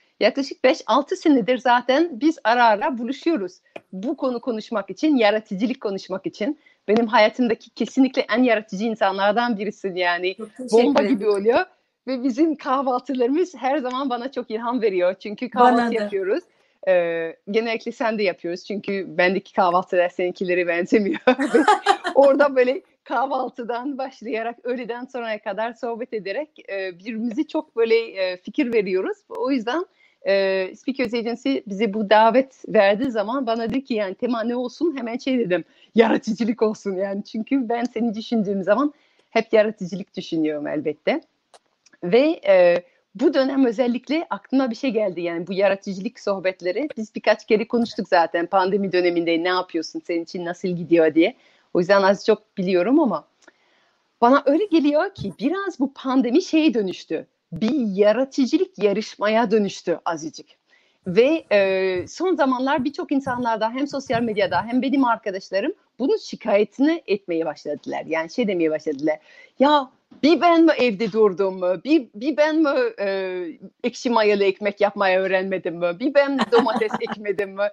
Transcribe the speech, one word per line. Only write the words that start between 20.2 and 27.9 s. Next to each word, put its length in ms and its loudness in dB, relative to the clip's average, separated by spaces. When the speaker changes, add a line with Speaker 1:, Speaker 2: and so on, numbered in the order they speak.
Speaker 1:
benzemiyor. 540 0
<laughs> 480 2
Orada 420 4
böyle 260 0
kahvaltıdan 960 -6
başlayarak 640 -8
öğleden 420 -8
sonraya 380 -8
kadar 300 -6
sohbet 420 -10
ederek, 360 -8
e, 300 -8
birbirimize 460 -6
çok 320 -8
böyle, 200 4